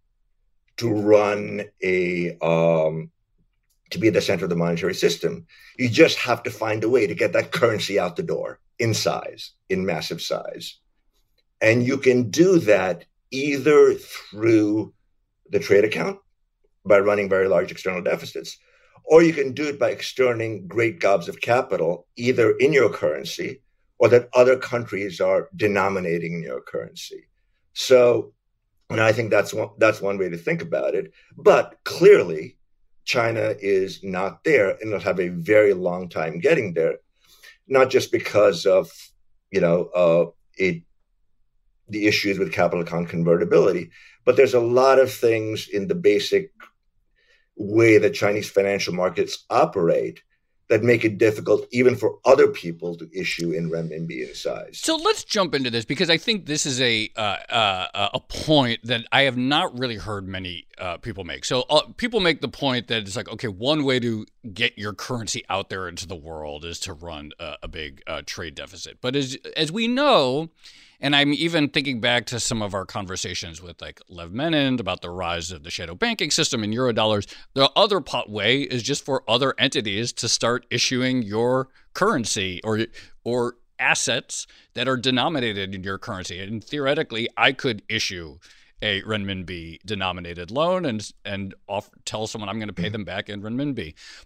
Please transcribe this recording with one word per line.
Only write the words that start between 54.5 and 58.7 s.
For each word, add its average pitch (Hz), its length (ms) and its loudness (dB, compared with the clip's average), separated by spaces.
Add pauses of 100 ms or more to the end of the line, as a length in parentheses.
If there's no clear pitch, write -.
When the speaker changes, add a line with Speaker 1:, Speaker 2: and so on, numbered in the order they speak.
Speaker 2:
So 320 140 -2
let's 403 260 -2
jump 180 320 -2
into 131 160 -2
this, 117 140 -2
because 156 240 -2
I 165 80 4
think 214 280 -4
this 151 200 -4
is 131 160 -2
a, 113 340 0
uh, 104 220 -2 (120)
uh, 101 640 0
a 127 60 -4
point 131 640 0